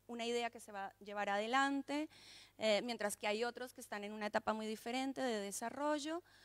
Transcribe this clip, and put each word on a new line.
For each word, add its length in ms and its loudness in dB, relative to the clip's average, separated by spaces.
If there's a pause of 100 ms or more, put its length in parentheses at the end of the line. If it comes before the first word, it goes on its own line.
una 180 -4
idea 240 0
que 100 -16
se 120 -16
va 160 -6
a 100 -12
llevar 320 -2
adelante, 800 2 (480)
eh, 260 4
mientras 320 -2
que 120 -2
hay 160 2
otros 320 -6
que 60 -16
están 220 -8
en 100 -6
una 120 -4
etapa 280 2
muy 120 0
diferente 560 -2
de 180 2
desarrollo. 840 -2 (220)